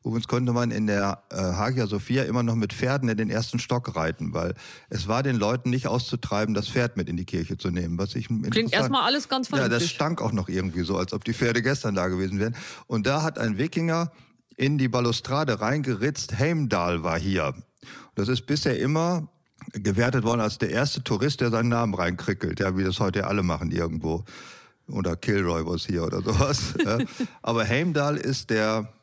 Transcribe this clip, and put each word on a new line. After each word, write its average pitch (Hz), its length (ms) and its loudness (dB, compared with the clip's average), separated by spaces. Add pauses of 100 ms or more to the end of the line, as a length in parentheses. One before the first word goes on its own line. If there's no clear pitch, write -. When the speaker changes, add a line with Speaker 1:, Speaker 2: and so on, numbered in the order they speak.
Speaker 1:
übrigens 113 260 -2
konnte 123 240 2
man 120 180 2
in 104 160 0
der, 101 420 0
äh, - 60 -10
Hagia 104 520 0
Sophia 113 360 0
immer 120 180 0
noch 117 140 2
mit 107 180 0
Pferden 131 360 0
in 107 80 2
den 110 120 0
ersten 117 300 -2
Stock 120 380 -2
reiten, 80 360 -2
weil 87 200 -2 (360)
es 90 200 -4
war 123 140 2
den 135 120 2
Leuten 120 340 2
nicht 123 180 0
auszutreiben, 110 680 0
das - 140 -2
Pferd 120 260 0
mit 90 140 -2
in 85 80 -2
die 90 80 -4
Kirche 87 320 -4
zu 95 120 -2
nehmen, 85 280 -2
was 98 180 -2
ich 117 120 -4
Speaker 2:
Klingt 110 200 -2
Speaker 1:
interessant 226 260 0
Speaker 2:
erstmal 247 300 2
alles 262 240 0
ganz 262 220 -2
Speaker 1:
Ja, 294 80 0
das - 100 2
Speaker 2:
vernünftig. 120 240 2
Speaker 1:
stank 160 300 -2
auch 110 100 0
noch 98 160 -2
irgendwie 90 360 -2
so, 90 140 0
als 90 160 -2
ob 101 120 -6
die 113 80 -2
Pferde 117 280 2
gestern 120 340 0
da 90 120 2
gewesen 95 320 0
wären. 113 160 0 (320)
Und 107 200 0
da 143 160 2
hat 160 140 -2
ein 110 200 0
Wikinger 165 540 0 (440)
in 143 220 2
die 131 100 4
Balustrade 123 720 2
reingeritzt, 131 800 0
"Heimdall 104 640 2
war 85 160 0
hier." 82 340 0 (640)
Das 101 140 0
ist 123 160 0
bisher 143 340 0
immer 160 480 2 (460)
gewertet 110 500 2
worden 117 180 2
als 107 180 0
der 104 100 0
erste 123 340 0
Tourist, 147 380 0
der 123 100 2
seinen 117 180 2
Namen 117 240 2
reinkrickelt, 90 680 -2
ja, 95 160 0
wie 98 60 2
das 92 180 0
heute 98 260 0
alle 101 160 2
machen 82 280 0
irgendwo. 82 520 -2 (640)
Oder 87 280 -2
Kilroy 87 500 2
was 85 200 -2
hier 87 180 -2
oder 92 180 -2
sowas, 131 580 2
<laughs> 330 40 4
ja. 113 140 2 (440)
Aber 113 240 2
Heimdall 147 520 2
ist - 320 -4
der 110 420 2 (120)